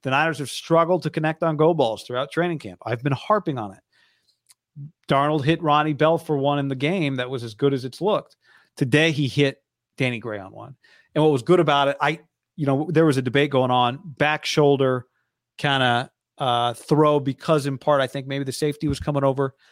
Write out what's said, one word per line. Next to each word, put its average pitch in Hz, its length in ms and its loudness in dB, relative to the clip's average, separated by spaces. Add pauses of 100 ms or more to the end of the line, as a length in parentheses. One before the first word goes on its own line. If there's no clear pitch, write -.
The 135 80 -4
Niners 151 280 0
have 143 120 -10
struggled 165 540 0
to 156 60 -2
connect 156 320 -4
on 160 140 0
go 156 160 4
balls 117 300 0
throughout 127 280 -6
training 170 280 -2
camp. 92 260 -16
I've 113 180 -4
been 139 120 0
harping 180 420 -2
on 104 160 -10
it. - 80 -20 (1300)
Darnold 147 360 2
hit 165 180 0
Ronnie 151 320 2
Bell 156 240 2
for 160 180 -4
one 143 220 0
in 139 100 -4
the 135 60 -4
game 143 420 -2
that 123 140 -6
was 131 120 -8
as 113 120 -12
good 139 180 0
as 131 140 -6
it's 127 160 -12
looked. 190 340 -4 (400)
Today, 147 360 2
he 139 160 -2
hit 139 340 0 (340)
Danny 123 220 -2
Gray 107 200 -10
on 98 140 -16
one. 113 240 -20 (380)
And 151 100 2
what 156 80 6
was 127 100 0
good 175 180 4
about 143 280 2
it, 135 140 -2
I, 156 180 -2 (360)
you 147 100 -4
know, 139 240 0
there 160 140 4
was 143 120 4
a 135 60 0
debate 139 280 0
going 127 200 2
on, 123 320 0
back 151 420 -2
shoulder 135 640 2 (520)
kinda, 131 520 0 (280)
uh, 120 360 -2
throw, 147 460 2
because 135 460 -2
in 135 120 -6
part, 143 220 0
I 131 60 0
think 131 200 -8
maybe 139 180 -6
the 131 80 -8
safety 151 360 -4
was 139 120 -4
coming 143 240 -2
over. 135 300 0 (180)